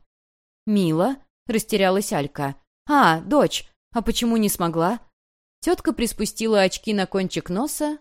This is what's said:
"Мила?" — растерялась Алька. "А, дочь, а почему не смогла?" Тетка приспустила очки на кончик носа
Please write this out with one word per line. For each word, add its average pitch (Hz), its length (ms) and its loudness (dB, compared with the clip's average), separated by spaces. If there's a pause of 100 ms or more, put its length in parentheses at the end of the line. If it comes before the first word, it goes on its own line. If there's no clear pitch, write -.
(640)
"Мила?" — 196 500 2 (320)
растерялась 202 640 0
Алька. 143 440 -4 (340)
"А, 190 320 6
дочь, 208 440 2 (280)
а 233 80 -2
почему 233 340 0
не 214 140 2
смогла?" 170 500 -2 (640)
Тетка 330 320 0
приспустила 220 680 0
очки 190 320 0
на 196 120 0
кончик - 440 -4
носа 294 520 -4